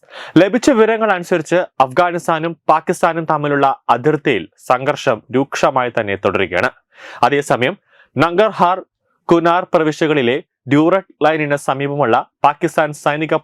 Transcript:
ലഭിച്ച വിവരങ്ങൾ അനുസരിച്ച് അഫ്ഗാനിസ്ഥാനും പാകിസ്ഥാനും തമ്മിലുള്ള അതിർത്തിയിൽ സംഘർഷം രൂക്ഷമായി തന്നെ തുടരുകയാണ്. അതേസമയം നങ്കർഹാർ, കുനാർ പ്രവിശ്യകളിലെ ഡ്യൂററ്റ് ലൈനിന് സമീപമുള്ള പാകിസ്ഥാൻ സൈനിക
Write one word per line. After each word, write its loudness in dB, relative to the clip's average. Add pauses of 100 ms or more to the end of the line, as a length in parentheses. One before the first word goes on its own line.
(420)
ലഭിച്ച 2
വിവരങ്ങൾ 2
അനുസരിച്ച് -2 (260)
അഫ്ഗാനിസ്ഥാനും -2 (180)
പാകിസ്ഥാനും -2
തമ്മിലുള്ള 0 (260)
അതിർത്തിയിൽ 0 (240)
സംഘർഷം 0 (180)
രൂക്ഷമായി 0
തന്നെ -2
തുടരുകയാണ്. 0 (560)
അതേസമയം 0 (400)
നങ്കർഹാർ, 2 (520)
കുനാർ 4 (100)
പ്രവിശ്യകളിലെ 0 (360)
ഡ്യൂററ്റ് 2 (120)
ലൈനിന് 0
സമീപമുള്ള 0 (300)
പാകിസ്ഥാൻ 0 (120)
സൈനിക -2 (100)